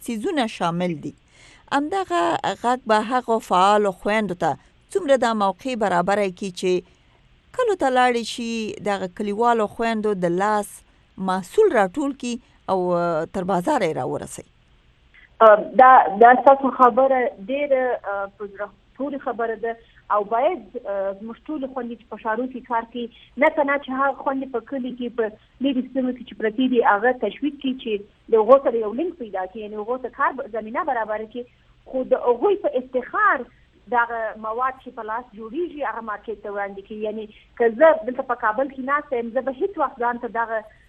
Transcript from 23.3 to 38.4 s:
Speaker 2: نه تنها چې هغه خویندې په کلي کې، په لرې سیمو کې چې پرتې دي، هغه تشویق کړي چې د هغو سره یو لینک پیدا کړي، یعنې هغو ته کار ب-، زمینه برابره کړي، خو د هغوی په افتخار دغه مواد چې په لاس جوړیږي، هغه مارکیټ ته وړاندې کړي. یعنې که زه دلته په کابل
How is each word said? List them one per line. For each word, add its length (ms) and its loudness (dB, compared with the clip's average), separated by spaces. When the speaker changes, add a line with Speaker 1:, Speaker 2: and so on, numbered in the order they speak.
Speaker 2:
نه 120 4
تنها 280 0
چې 120 -8
هغه 340 0
خویندې 280 -4
په 80 -4
کلي 400 -8
کې، 180 -6
په 140 -2
لرې 320 -2
سیمو 180 0
کې 180 -12
چې 40 -16
پرتې 360 -2
دي، 140 4
هغه 280 4
تشویق 420 -4
کړي 200 -6
چې 180 -4
د 60 4
هغو 280 8
سره 120 0
یو 180 -2
لینک 240 -6
پیدا 280 -8
کړي، 120 -14
یعنې 160 -12
هغو 240 -6
ته 120 -10
کار 220 -2
ب-، 200 -10
زمینه 320 -6
برابره 420 -4
کړي، 180 -12
خو 180 -4
د 100 0
هغوی 420 2
په 200 -2
افتخار 600 0
دغه 320 0
مواد 360 -4
چې 140 -16
په 60 -12
لاس 220 -8
جوړیږي، 460 -8
هغه 180 -6
مارکیټ 420 -10
ته 60 -10
وړاندې 380 -8
کړي. 100 -12
یعنې 180 -8
که 120 4
زه 180 6
دلته 160 -4
په 140 -4
کابل 340 -2